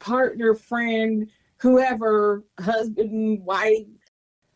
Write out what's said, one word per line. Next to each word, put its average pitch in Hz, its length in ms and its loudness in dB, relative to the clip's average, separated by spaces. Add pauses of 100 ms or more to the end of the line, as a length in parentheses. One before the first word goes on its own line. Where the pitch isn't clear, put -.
partner, 233 560 0
friend, 220 760 -4 (280)
whoever, 220 840 2 (160)
husband, 220 840 -2
wife. 208 420 0 (680)